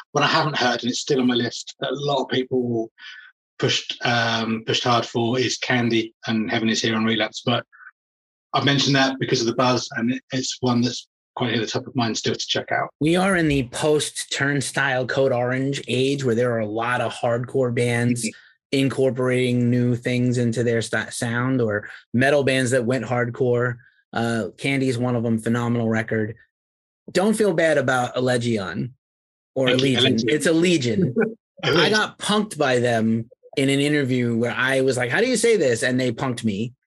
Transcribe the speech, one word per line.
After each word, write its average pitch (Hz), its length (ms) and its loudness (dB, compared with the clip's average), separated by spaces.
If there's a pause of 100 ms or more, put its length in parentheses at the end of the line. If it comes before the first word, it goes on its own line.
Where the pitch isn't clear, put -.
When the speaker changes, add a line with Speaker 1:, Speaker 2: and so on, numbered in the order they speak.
(120)
Speaker 1:
What 143 120 0
I - 20 4
haven't 151 320 0
heard, 120 240 0
and 117 80 -2
it's - 100 -4
still 135 200 0
on 123 80 2
my 123 60 2
list, - 460 -4
that 135 100 -4
a 131 40 -4
lot 143 280 -2
of 127 60 -10
people 123 600 -2 (680)
pushed, - 460 -2
um, 113 600 -2
pushed - 180 -2
hard 117 220 2
for 117 320 -2
is 120 180 0
Candy 113 560 0 (140)
and 110 240 -2
Heaven 113 180 0
Is 110 140 0
Here 113 120 0
on 110 120 0
Relapse. 110 400 -2
But 120 180 0 (880)
I've 123 140 0
mentioned 139 300 2
that 135 220 2
because 123 220 0
of 113 60 -2
the 117 80 -2
buzz, 127 380 0
and 120 200 -2
it, 131 100 -8 (100)
it's 131 280 -6
one 123 220 2
that's - 260 -4 (280)
quite 117 180 -2
at 113 60 -2
the 107 60 -4
top - 200 -6
of - 100 -12
mind 113 220 0
still - 160 -2
to - 140 -6
check - 220 -4
out. - 180 -2 (120)
Speaker 2:
We 160 160 2
are 190 200 2
in 165 120 2
the 135 200 0
post-Turnstile 139 1400 -2
Code 135 260 2
Orange 131 560 -2
age 135 360 0
where 117 100 2
there 123 180 2
are 113 80 0
a 107 60 -2
lot 117 340 -2
of 113 140 -2
hardcore 123 600 -2
bands 120 520 0
Speaker 1:
Mm-hmm. - 540 -6
Speaker 2:
incorporating 127 880 2
new 123 260 2
things 123 400 0
into 117 280 0
their 113 180 0
st-, 110 300 -4
sound, 123 480 -2
or 104 280 -2 (240)
metal 135 320 4
bands 131 280 2
that 127 120 2
went 120 200 -2
hardcore. 120 720 0 (360)
Uh, 117 360 -2 (100)
Candy 139 300 0
is 123 100 0
one 123 180 -2
of 117 60 -2
them, 113 160 0
phenomenal 120 500 0
record. 110 480 -2 (760)
Don't 208 240 2
feel 208 180 2
bad 160 260 2
about 127 360 0
Allegion 120 760 -2 (640)
or 131 140 2
Speaker 1:
Thank 127 140 4
you, 135 160 2
Speaker 2:
Allegion. 127 160 4
Speaker 1:
Allegion. 113 140 0
Speaker 2:
It's 151 180 2
Allegion. 165 680 2 (260)
Speaker 1:
<laughs> - 240 -20
Speaker 2:
I 165 260 4
got 214 280 0
punked 208 380 -2
by 131 220 2
them 113 500 0 (280)
in 135 120 2
an 139 120 2
interview 127 560 0
where 117 200 0
I 131 260 0
was 131 140 2
like, 123 140 -2
"How 165 100 0
do 240 80 2
you 247 80 2
say 233 200 4
this?" 131 260 2
And 127 160 0
they 127 140 0
punked 127 320 -4
me 113 300 -4 (120)